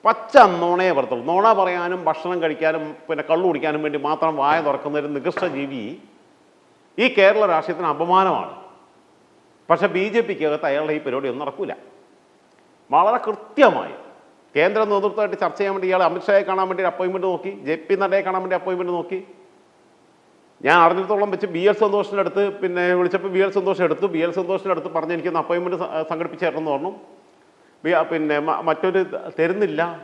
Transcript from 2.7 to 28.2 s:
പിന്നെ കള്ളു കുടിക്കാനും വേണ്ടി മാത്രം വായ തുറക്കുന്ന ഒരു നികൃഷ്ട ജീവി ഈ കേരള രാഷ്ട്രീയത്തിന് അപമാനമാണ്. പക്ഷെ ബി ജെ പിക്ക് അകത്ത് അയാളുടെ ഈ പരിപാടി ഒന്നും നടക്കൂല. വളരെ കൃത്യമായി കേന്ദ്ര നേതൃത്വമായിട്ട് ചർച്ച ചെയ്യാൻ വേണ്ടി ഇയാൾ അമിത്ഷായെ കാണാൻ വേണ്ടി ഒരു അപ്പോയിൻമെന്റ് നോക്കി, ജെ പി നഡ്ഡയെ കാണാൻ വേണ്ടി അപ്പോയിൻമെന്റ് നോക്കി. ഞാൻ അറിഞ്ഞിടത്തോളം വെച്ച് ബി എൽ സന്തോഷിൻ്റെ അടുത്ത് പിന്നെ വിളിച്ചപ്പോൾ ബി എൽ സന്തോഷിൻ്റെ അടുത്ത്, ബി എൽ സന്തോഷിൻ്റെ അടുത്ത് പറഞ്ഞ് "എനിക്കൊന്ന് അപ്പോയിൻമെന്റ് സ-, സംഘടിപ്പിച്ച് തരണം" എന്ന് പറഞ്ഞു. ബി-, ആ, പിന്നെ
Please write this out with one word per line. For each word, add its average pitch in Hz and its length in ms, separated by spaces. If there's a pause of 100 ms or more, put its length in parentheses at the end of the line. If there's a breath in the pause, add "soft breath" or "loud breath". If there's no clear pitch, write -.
പിന്നെ 151 240
കള്ളു 170 180
കുടിക്കാനും 151 360
വേണ്ടി 147 140 (100)
മാത്രം 160 240 (100)
വായ 147 140 (100)
തുറക്കുന്ന 143 360
ഒരു 147 140
നികൃഷ്ട 165 280 (120)
ജീവി 139 260 (1200)
ഈ 247 40 (100)
കേരള 202 260 (100)
രാഷ്ട്രീയത്തിന് 160 420
അപമാനമാണ്. 170 600 (1160)
പക്ഷെ 170 160 (100)
ബി 190 80 (100)
ജെ 233 140
പിക്ക് 156 200
അകത്ത് 151 220
അയാളുടെ 151 280
ഈ - 80
പരിപാടി 135 260
ഒന്നും 139 120
നടക്കൂല. - 280 (1200)
വളരെ 208 320
കൃത്യമായി 202 680 (600)
കേന്ദ്ര 196 240 (140)
നേതൃത്വമായിട്ട് 202 480
ചർച്ച 165 160
ചെയ്യാൻ 196 180
വേണ്ടി 185 140
ഇയാൾ 185 180
അമിത്ഷായെ 185 400
കാണാൻ 190 220
വേണ്ടി 185 140
ഒരു 196 80
അപ്പോയിൻമെന്റ് 185 400
നോക്കി, 190 200 (160)
ജെ 160 60 (140)
പി 196 140
നഡ്ഡയെ 190 240
കാണാൻ 185 180
വേണ്ടി 180 160
അപ്പോയിൻമെന്റ് 180 380
നോക്കി. 185 220 (1500)
ഞാൻ 160 100 (100)
അറിഞ്ഞിടത്തോളം 196 480
വെച്ച് 196 140 (100)
ബി 175 120
എൽ 208 140
സന്തോഷിൻ്റെ 202 400
അടുത്ത് 190 180 (200)
പിന്നെ 180 220 (140)
വിളിച്ചപ്പോൾ 180 380
ബി 190 100
എൽ 190 140
സന്തോഷിൻ്റെ 180 300
അടുത്ത്, 156 160 (100)
ബി 160 100
എൽ 170 140
സന്തോഷിൻ്റെ 190 360
അടുത്ത് 170 220
പറഞ്ഞ് 160 180
"എനിക്കൊന്ന് 165 280
അപ്പോയിൻമെന്റ് 175 380
സ-, - 100 (180)
സംഘടിപ്പിച്ച് 170 360
തരണം" 156 160
എന്ന് 151 120
പറഞ്ഞു. 165 180 (920 soft breath)
ബി-, 170 140
ആ, - 20 (120)
പിന്നെ 151 240 (100)